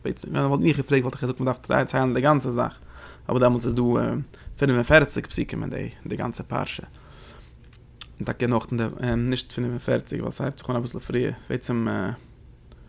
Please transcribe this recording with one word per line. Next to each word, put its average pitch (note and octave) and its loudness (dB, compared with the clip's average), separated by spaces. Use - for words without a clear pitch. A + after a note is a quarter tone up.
Wenn - -6
man C#3 2
mich D#3+ 6
gefragt, C#3 2
wollte B2+ -2
ich - -8
gesagt, B2+ -2
man C3 0
darf B2+ 0
drei C3 2
Zeilen C3 2
die B2+ 2
ganze C#3 4
Sache. A#2+ 0
Aber B2+ 2
da B2 8
muss A#2+ 2
es A#2+ 0
du, A#2+ 4
äh, A#2 0
fünfundvierzig C3+ 4
Psyche, - -4
in A2 -4
der, - -6
in A2+ -8
der - -4
ganze A#2+ -6
Parche. - -6
Und - -4
da A#2+ -4
geht A#2+ 0
noch - 2
in A#2+ -2
der, A2+ -2
ähm, A#2+ 0
nicht B2+ -2
fünfundvierzig, A#2+ -2
was A#2+ -6
heißt, C3+ -4
ich - -14
komme B2 -2
ein A#2+ -2
bisschen A#2+ -8
früher, A#2+ -2
wie B2+ -4
zum, A#2 -2
äh, G#2+ -2
äh, - -6